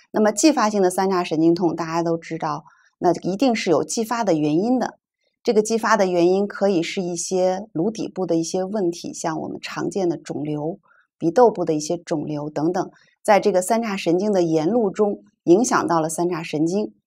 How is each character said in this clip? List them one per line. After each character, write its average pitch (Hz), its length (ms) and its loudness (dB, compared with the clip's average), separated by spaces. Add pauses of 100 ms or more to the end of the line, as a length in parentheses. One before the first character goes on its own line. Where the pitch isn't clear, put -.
(140)
那 202 80 0
么 214 100 4
继 302 180 2
发 226 200 2
性 208 120 0
的 180 80 4
三 190 200 0
叉 180 160 0
神 160 160 -2
经 165 120 6
痛， 170 220 0
大 170 100 -6
家 165 160 -4
都 165 160 0
知 165 200 -10
道， 156 260 -6 (360)
那 - 160 4
一 180 200 -4
定 240 180 2
是 214 160 -2
有 151 140 4
继 - 180 -4
发 233 220 -4
的 190 100 2
原 151 240 0
因 240 220 0
的。 - 180 -6 (460)
这 240 100 0
个 208 80 4
继 220 160 -2
发 220 200 2
的 190 100 4
原 175 220 4
因 196 180 2
可 196 220 0
以 170 120 2
是 185 200 -4
一 175 160 -4
些 185 560 -2
颅 185 180 -2
底 - 160 -8
部 185 180 -6
的 170 120 0
一 165 80 0
些 185 180 -4
问 190 260 -2
题， - 240 -6
像 160 280 -6
我 - 80 -8
们 - 120 -10
常 - 280 -6
见 185 180 -2
的 160 80 0
肿 147 300 -8
瘤、 151 340 -6 (380)
鼻 165 120 0
窦 220 220 6
部 180 140 -4
的 165 80 0
一 151 80 0
些 175 160 -4
肿 160 280 -6
瘤 147 240 -8
等 151 220 -2
等， 180 200 -4 (300)
在 196 200 4
这 208 100 2
个 180 100 2
三 233 220 0
叉 196 140 -4
神 175 200 0
经 208 140 0
的 190 100 2
沿 160 280 2
路 220 200 2
中 208 320 -2 (220)
影 175 220 6
响 - 200 0
到 165 140 2
了 156 80 0
三 175 220 -2
叉 160 120 -4
神 156 240 -2
经， 202 280 -2 (140)